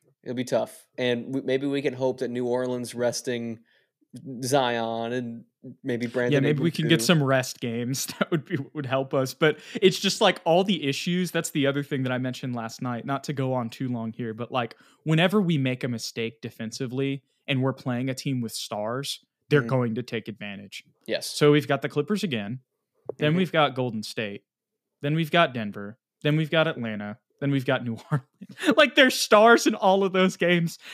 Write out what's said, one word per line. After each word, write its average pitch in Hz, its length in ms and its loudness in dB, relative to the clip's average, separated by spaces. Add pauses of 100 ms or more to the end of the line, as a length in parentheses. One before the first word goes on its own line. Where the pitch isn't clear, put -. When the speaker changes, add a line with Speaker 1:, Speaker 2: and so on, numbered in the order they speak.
(220)
Speaker 1:
It'll 127 140 -8
be 123 80 -4
tough. - 420 -4 (120)
And 123 280 0
w-, 135 200 -4
maybe 135 200 0
we 139 160 -2
can 135 120 -2
hope 127 260 -2
that 127 80 -4
New 123 180 -4
Orleans 123 480 -2
resting 120 640 -4 (840)
Zion 117 720 0
and 117 320 -6 (380)
maybe 120 240 -2
Brandon 123 260 0
Speaker 2:
Yeah, 143 80 4
maybe 147 220 2
we 170 80 2
Speaker 1:
Ingram 160 120 -4
Speaker 2:
can 151 60 0
get 160 120 4
Speaker 1:
too. - 60 -4
Speaker 2:
some 165 160 4
rest 131 380 0
games. 120 460 -4
<laughs> - 120 -12
That - 120 0
would 165 140 0
be, 165 140 -6 (160)
would 147 120 -6
help 135 280 -2
us. 131 200 0
But 151 240 2 (220)
it's 190 180 4
just, - 220 0
like, 190 240 4
all 175 200 4
the 180 240 0
issues. 175 420 -2
That's 165 200 -4
the 135 160 0
other 139 160 0
thing 139 220 -4
that 127 80 -2
I 127 60 -2
mentioned 127 360 -6
last 113 280 -8
night. 123 240 -6
Not 139 180 -4
to 156 80 -6
go 131 220 -2
on 117 160 -4
too 131 180 -6
long 113 240 -4
here, 113 220 -8
but, 117 160 -10
like, 120 260 -4 (280)
whenever 180 360 4
we 170 180 2
make 131 260 -2
a 131 40 -2
mistake 117 520 -6
defensively 135 840 -6 (240)
and 131 160 0
we're 131 100 0
playing 131 380 -4
a 127 40 -4
team 131 260 -4
with 113 120 -6
stars, 117 680 -6 (280)
they're 147 120 4
Speaker 1:
Mm-hmm. 117 80 -2
Speaker 2:
going 123 280 0
to 123 60 -4
take 113 260 -6
advantage. 101 560 -12 (220)
Speaker 1:
Yes. - 200 -4
Speaker 2:
So 147 260 4
we've 143 160 4
got 139 140 -2
the 143 60 -6
Clippers 147 360 -2
again. 120 360 -6 (580)
Then 151 120 2
Speaker 1:
Mm-hmm. 170 80 2
Speaker 2:
we've 180 140 0
got 143 220 4
Golden 120 280 -4
State. 104 420 -8 (580)
Then 147 120 -2
we've 160 160 -2
got 160 240 4
Denver. 104 440 -8 (240)
Then 147 140 4
we've 156 140 0
got 160 180 2
Atlanta. 107 500 -8 (220)
Then 139 100 0
we've 135 140 0
got 127 200 0
New 113 200 -6
<laughs> - 80 -6
Orleans. - 640 -2
Like, 294 200 6
there's 262 180 8
stars 233 520 8
in 220 80 2
all 196 300 4
of 185 80 0
those 185 240 4
games. 170 420 2 (160)